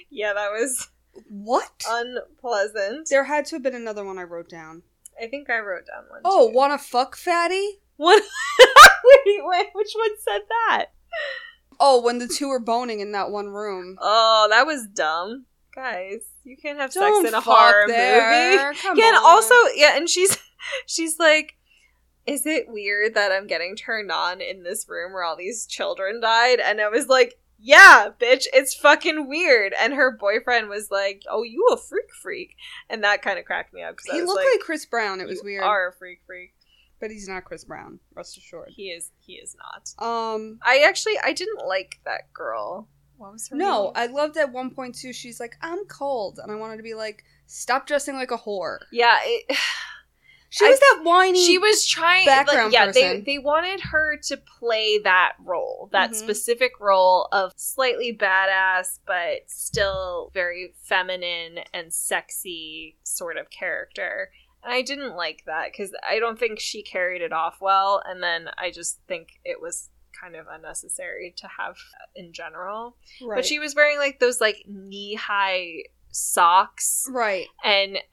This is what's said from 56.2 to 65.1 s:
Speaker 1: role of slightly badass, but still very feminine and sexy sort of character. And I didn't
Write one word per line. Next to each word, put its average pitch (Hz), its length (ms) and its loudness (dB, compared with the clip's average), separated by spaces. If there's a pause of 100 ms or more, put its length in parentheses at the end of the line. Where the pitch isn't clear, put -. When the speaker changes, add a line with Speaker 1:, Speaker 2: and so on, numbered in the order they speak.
Speaker 1:
role 185 500 4
of 190 240 -2
slightly 247 640 -4
badass, 190 880 0
but 175 440 -6
still 190 840 -6
very 175 480 -8
feminine 175 800 -6 (140)
and 170 200 -12
sexy 160 1120 -10
sort 165 340 -12
of 147 140 -14
character. - 800 -12 (320)
And 240 100 -12
I 254 80 -4
didn't 262 340 -10